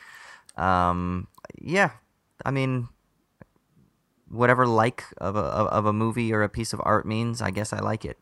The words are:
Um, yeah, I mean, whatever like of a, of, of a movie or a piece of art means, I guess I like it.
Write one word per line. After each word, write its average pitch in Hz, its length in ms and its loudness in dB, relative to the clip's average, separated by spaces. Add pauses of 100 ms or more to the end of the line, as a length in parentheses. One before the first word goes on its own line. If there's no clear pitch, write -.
(580)
Um, 90 680 0 (300)
yeah, 175 340 0 (520)
I 127 60 -2
mean, 131 380 -2 (1400)
whatever 123 380 4
like 113 380 2 (140)
of 98 180 -4
a, - 20 2
of, 90 300 0
of 107 180 0
a 107 60 4
movie 113 400 0
or 107 100 2
a 104 60 2
piece 113 240 -6
of - 120 -6
art 98 220 2
means, 117 340 -4
I 101 120 -4
guess 104 200 -6
I 107 60 -4
like 104 260 -4
it. - 180 -10